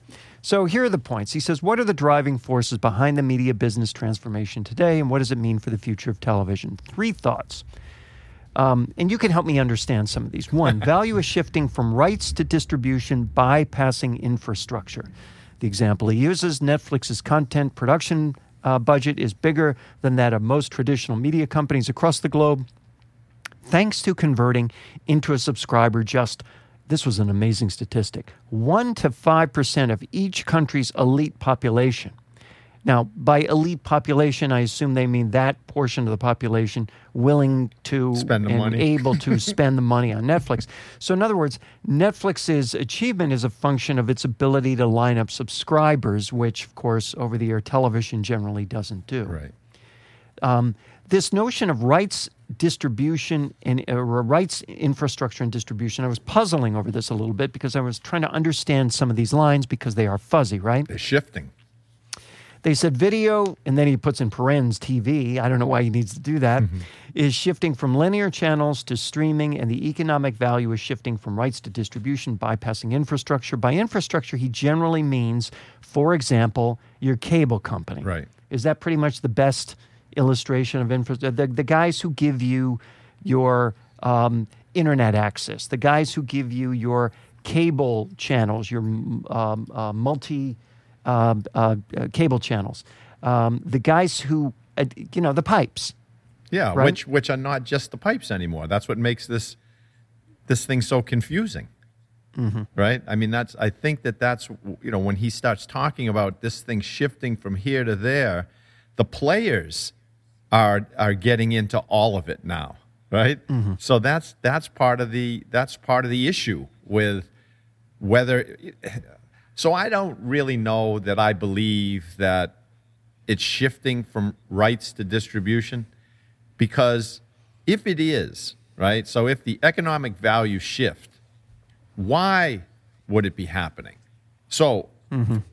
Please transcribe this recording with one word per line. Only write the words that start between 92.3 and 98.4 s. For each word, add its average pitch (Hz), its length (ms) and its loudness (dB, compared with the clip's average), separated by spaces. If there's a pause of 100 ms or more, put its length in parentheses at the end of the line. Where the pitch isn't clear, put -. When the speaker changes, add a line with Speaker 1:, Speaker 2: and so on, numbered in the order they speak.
Speaker 1:
channels, 113 460 -4 (400)
um, 120 420 2
the 127 140 0
guys 165 400 2
who, 147 340 -2 (240)
uh, - 60 0 (300)
you 175 80 0
know, 156 100 2
the 143 100 2
pipes. - 520 0 (580)
Speaker 2:
Yeah, 151 240 0
Speaker 1:
Right? 135 80 4
Speaker 2:
which, - 240 2
which 139 220 0
are 135 80 0
not 135 260 -4
just 131 280 -4
the 120 60 -14
pipes 220 320 -4
anymore. 85 380 -4